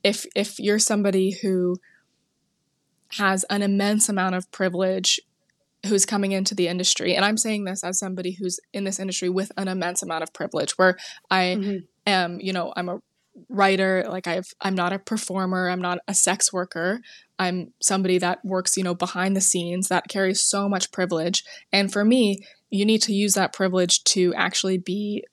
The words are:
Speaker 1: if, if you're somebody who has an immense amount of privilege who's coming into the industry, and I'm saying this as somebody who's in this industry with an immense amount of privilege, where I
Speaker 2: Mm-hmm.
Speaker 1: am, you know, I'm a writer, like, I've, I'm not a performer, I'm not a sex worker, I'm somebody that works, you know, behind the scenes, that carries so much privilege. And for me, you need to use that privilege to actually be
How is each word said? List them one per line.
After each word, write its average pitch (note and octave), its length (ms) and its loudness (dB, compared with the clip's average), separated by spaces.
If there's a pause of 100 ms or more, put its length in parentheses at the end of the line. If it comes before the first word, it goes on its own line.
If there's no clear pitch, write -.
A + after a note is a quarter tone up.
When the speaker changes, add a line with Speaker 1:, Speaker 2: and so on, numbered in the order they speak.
Speaker 1:
if, G3+ 220 2 (100)
if G3+ 240 -2
you're G#3 200 2
somebody G3 520 2
who F3+ 460 0 (1400)
has F#3+ 360 2
an G3+ 120 0
immense G3+ 480 2
amount F#3 260 0
of F#3 160 -6
privilege F#3+ 680 0 (640)
who's G3 200 2
coming G3+ 260 0
into G3 240 -2
the F3+ 120 0
industry, F3+ 480 0
and G3 100 4
I'm G#3+ 120 2
saying G#3+ 280 -2
this F#3+ 180 -6
as F#3 160 -4
somebody F#3 320 -6
who's F#3 280 -8 (120)
in G3 140 -6
this F#3+ 140 -4
industry F#3 300 -4
with F#3+ 280 -2
an G3 100 -4
immense F#3 340 -2
amount D#3+ 220 -4
of - 100 -10
privilege, - 400 -4
where F#3 240 4 (320)
I F#3 300 2
Speaker 2:
Mm-hmm. G3 180 -2 (300)
Speaker 1:
am, F#3 340 0
you F#3 120 -4
know, F3+ 220 -4
I'm F3+ 140 -4
a F3 100 -8 (500)
writer, F#3+ 580 4
like, F#3 200 -6
I've, F3 200 -4 (140)
I'm F#3+ 140 0
not F3+ 180 0
a G3 60 -4
performer, F#3 720 -2
I'm F3+ 120 -2
not F3+ 160 -2 (100)
a G3 60 -2
sex - 400 2
worker, F3+ 480 -2 (380)
I'm F3+ 420 -2
somebody F#3 380 2
that F3+ 260 -2
works, F#3 320 -2
you F#3+ 60 -2
know, F3+ 100 -2
behind F#3 420 -2
the F#3+ 60 0
scenes, F3+ 480 0
that - 180 0
carries F#3+ 320 0
so G3+ 300 0
much F#3+ 220 -2
privilege. F3 520 0 (280)
And G3 200 2
for G#3 140 2
me, A3 400 4 (240)
you G3+ 160 0
need A3 180 4
to A3 100 0
use G3+ 200 2
that F#3+ 180 0
privilege F#3 540 2
to F3+ 300 2
actually F#3 420 0
be G3+ 560 -4